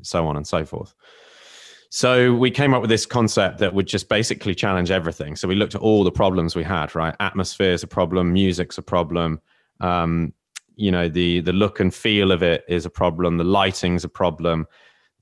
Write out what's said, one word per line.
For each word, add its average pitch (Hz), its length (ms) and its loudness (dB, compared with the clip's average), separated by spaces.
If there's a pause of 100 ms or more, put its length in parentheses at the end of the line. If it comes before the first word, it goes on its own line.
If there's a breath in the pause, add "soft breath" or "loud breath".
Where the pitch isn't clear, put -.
so 82 240 -2
on 73 100 -4
and 76 80 -8
so 82 180 -4
forth. - 300 -12 (960 loud breath)
So 123 460 4
we 123 160 2
came 139 240 2
up 120 60 0
with 110 100 0
this 110 160 2
concept 107 500 2
that 95 160 0
would 98 140 0
just - 200 -4
basically 107 460 -2
challenge 92 380 0
everything. 80 440 -4
So 95 120 -6
we 92 80 0
looked 101 180 0
at 101 80 -8
all 107 220 4
the 90 80 4
problems 92 440 0
we 85 80 -2
had, 80 300 -4
right? 82 260 -4
Atmosphere 95 520 -2
is 85 100 0
a - 60 -12
problem, 90 440 0
music's 90 460 0
a 90 60 -12
problem, 85 580 -2 (380)
um, 85 520 0 (440)
you 104 160 0
know, 87 180 0
the, 87 300 0
the 87 140 -2
look 101 260 0
and 92 120 2
feel 101 400 2
of 90 120 2
it 85 240 2
is 85 180 -4
a 85 60 -8
problem, 87 460 0
the 85 60 0
lighting's 92 600 0
a 90 60 -10
problem, 82 580 -2 (540 soft breath)